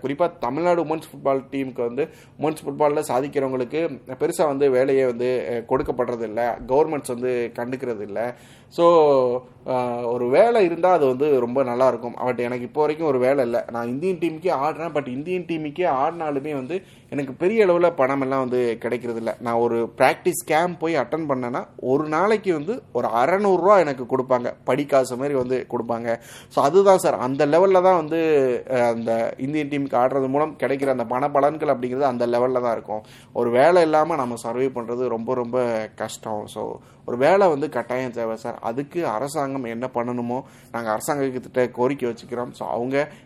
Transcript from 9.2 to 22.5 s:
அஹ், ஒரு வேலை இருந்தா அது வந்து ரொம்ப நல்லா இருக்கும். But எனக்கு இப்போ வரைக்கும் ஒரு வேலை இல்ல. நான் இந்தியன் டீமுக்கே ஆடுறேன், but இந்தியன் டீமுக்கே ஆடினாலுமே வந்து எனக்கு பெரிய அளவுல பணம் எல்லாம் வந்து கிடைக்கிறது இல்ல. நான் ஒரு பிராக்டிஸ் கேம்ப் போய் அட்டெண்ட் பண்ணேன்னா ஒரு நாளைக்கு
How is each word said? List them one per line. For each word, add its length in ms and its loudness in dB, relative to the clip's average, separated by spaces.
அஹ், 400 -2
ஒரு 240 -2
வேலை 360 6
இருந்தா 260 2
அது 140 4
வந்து 340 4
ரொம்ப 240 0
நல்லா 240 2
இருக்கும். 280 -2
But 140 -2
எனக்கு 260 -4
இப்போ 160 -2
வரைக்கும் 260 0
ஒரு 120 2
வேலை 240 2
இல்ல. 280 -2
நான் 160 -6
இந்தியன் 280 -4
டீமுக்கே 400 -2
ஆடுறேன், 280 -4
but 140 -2
இந்தியன் 360 -6
டீமுக்கே 460 -4
ஆடினாலுமே 640 -2
வந்து 280 -6
எனக்கு 240 -6
பெரிய 320 2
அளவுல 300 4
பணம் 260 2
எல்லாம் 180 0
வந்து 400 0
கிடைக்கிறது 380 -4
இல்ல. 220 -4
நான் 160 -2
ஒரு 420 0
பிராக்டிஸ் 480 0
கேம்ப் 340 0
போய் 160 -2
அட்டெண்ட் 340 -2
பண்ணேன்னா 360 -4
ஒரு 320 0
நாளைக்கு 460 0